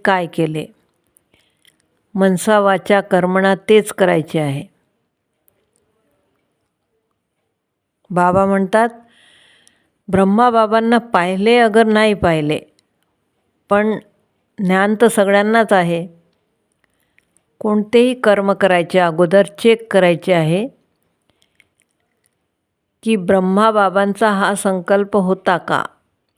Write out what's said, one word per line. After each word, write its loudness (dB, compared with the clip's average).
काय -2
केले, -6
मनसा 2
वाचा 0
कर्मणा 0
तेच 2
करायचे -2
आहे. -6
बाबा 0
म्हणतात, -2
ब्रह्माबाबांना 2
पाहिले 0
अगर 2
नाही 0
पाहिले, -2
पण 0
ज्ञान 0
तर 4
सगळ्यांनाच 0
आहे. 0
कोणतेही 0
कर्म 0
करायच्या 0
अगोदर 2
चेक 0
करायचे 2
आहे 0
की 0
ब्रह्माबाबांचा 0
हा -2
संकल्प -2
होता -2
का, -4